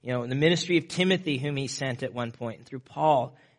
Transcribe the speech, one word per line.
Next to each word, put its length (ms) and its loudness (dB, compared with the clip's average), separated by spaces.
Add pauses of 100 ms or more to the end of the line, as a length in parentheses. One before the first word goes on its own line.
you 80 -4
know, 160 -2
the 80 -2
ministry 420 4
of 120 -2
Timothy, 500 2
whom 160 -4
he 120 -2
sent 360 -4
at 100 -4
one 200 -4
point, 260 -8
and 80 -20
through 140 -10
Paul 540 2 (240)